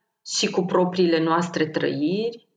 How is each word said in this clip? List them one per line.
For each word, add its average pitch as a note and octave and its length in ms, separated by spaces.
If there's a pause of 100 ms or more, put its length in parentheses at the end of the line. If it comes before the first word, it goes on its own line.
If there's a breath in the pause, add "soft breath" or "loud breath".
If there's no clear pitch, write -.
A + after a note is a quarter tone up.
(260)
și - 240
cu F3+ 160
propriile F3+ 580
noastre E3 420
trăiri D#3 920